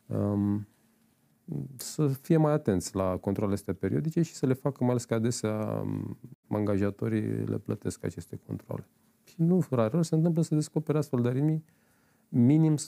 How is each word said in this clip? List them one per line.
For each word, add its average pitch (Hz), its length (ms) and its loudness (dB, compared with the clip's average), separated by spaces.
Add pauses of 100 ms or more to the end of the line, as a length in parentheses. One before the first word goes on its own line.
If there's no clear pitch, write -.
Um, 101 600 0 (1120)
să - 300 -2
fie 135 300 0
mai 151 160 4
atenți 101 440 0
la 95 200 0
controlele 101 380 -2
astea 98 200 -4
periodice 151 480 0
și - 120 -2
să - 120 -2
le 131 60 2
facă, 131 280 -2
mai 123 100 2
ales 120 140 0
că 117 100 -2
adesea, 107 720 -2 (640)
angajatorii 104 720 0
le 110 360 -4
plătesc 107 460 -6
aceste - 420 -10
controle. - 400 -10 (360)
Și - 200 -8
nu 175 280 4
rareori 127 360 2
se - 80 -2
întâmplă 160 280 2
să 156 120 0
descopere 151 440 -2
astfel 135 240 0
de 120 60 2
aritmii 151 360 0 (640)
minim 151 480 6 (120)